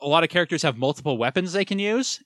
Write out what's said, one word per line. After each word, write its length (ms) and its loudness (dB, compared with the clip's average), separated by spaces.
a 60 -6
lot 160 6
of 80 0
characters 320 0
have 140 0
multiple 420 -2
weapons 340 0
they 120 0
can 140 -4
use, 460 -2